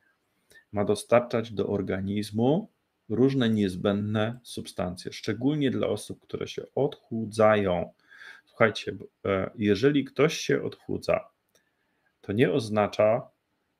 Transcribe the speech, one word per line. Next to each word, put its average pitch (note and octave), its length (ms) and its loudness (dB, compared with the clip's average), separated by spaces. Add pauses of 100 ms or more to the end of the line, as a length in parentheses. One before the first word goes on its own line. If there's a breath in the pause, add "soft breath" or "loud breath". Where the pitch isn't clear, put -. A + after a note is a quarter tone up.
(720 soft breath)
ma G#2 120 -2
dostarczać A2+ 680 0
do G2+ 160 -2
organizmu G2+ 1000 0 (380)
różne B2 420 2
niezbędne G#2 920 0
substancje, - 720 -8
szczególnie C3 580 -2
dla G#2+ 160 0
osób, - 340 -6
które - 280 -8
się - 140 -10 (120)
odchudzają. G#2+ 1160 0 (520 loud breath)
Słuchajcie, G#2+ 520 0 (280)
e, G2 300 0
jeżeli A#2+ 500 4
ktoś D3 340 0
się - 240 0
odchudza, - 640 -4 (920)
to - 120 -8
nie C3+ 200 2
oznacza, G#2+ 760 0 (520)